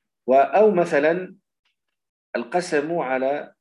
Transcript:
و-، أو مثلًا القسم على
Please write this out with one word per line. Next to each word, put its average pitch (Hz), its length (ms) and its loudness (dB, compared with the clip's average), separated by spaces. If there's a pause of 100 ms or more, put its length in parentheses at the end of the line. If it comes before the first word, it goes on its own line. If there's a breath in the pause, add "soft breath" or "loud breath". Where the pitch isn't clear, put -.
(260)
و-، 127 80 2
أو 180 360 4
مثلًا 170 640 0 (1000)
القسم 160 640 -4
على 131 640 -6